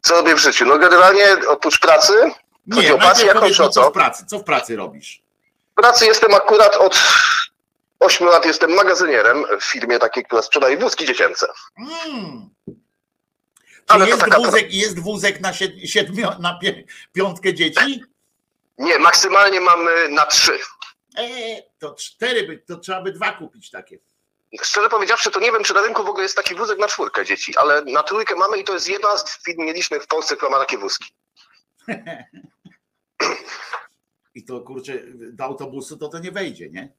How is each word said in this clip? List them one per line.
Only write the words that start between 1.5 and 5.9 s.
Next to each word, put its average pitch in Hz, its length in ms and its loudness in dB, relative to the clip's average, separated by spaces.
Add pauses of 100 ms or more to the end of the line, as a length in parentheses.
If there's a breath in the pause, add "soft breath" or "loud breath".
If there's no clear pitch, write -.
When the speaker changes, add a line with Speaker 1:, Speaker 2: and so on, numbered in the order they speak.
Speaker 1:
pracy, 165 340 4 (540)
Speaker 2:
Nie, 214 80 -6
Speaker 1:
chodzi - 160 2
o 139 60 4
pasję, - 100 2
Speaker 2:
najpierw 202 200 4
Speaker 1:
jak 208 120 4
Speaker 2:
powiedz, 208 180 2
Speaker 1:
chodzi - 40 4
o 156 40 4
Speaker 2:
no, 139 60 0
co - 120 2
Speaker 1:
co? 143 60 6
Speaker 2:
w 147 40 -6
pracy, - 340 -2
co 208 120 -10
w - 40 -16
pracy 127 320 -4
robisz? 76 460 -14 (500)
Speaker 1:
W - 100 -8
pracy 240 240 6